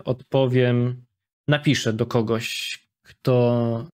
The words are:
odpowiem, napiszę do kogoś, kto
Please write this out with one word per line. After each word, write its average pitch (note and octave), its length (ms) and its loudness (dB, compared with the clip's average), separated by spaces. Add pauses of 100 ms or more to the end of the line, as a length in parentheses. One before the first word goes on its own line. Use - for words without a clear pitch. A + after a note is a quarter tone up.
odpowiem, B2 1000 0 (440)
napiszę D3 440 0
do A2+ 140 -2
kogoś, A2+ 720 -4 (240)
kto A#2+ 840 0 (100)